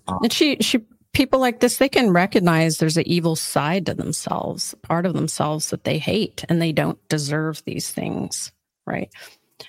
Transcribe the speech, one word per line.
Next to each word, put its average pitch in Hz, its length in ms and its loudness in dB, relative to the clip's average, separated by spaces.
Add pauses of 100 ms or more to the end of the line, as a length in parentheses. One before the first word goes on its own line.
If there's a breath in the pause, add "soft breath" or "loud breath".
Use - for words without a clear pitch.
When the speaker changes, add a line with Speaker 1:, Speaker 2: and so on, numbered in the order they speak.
Speaker 1:
Uh, 92 160 -4
Speaker 2:
And 226 100 2
she, 294 280 2
she, - 180 2 (340)
people 262 280 2
like 247 180 2
this, 247 200 2
they 269 100 4
can 247 240 4
recognize 175 680 4
there's 160 180 2
an 160 120 0
evil 165 260 2
side 156 520 -2
to - 80 -4
themselves, - 880 -6
part 170 220 -2
of 175 100 0
themselves 151 560 -2
that - 140 -6
they 151 140 -2
hate, 180 500 -2
and 170 140 2
they 165 80 0
don't 151 280 0 (100)
deserve 151 560 -2
these - 260 -8
things, - 600 -6 (340)
right? - 240 -6 (580 loud breath)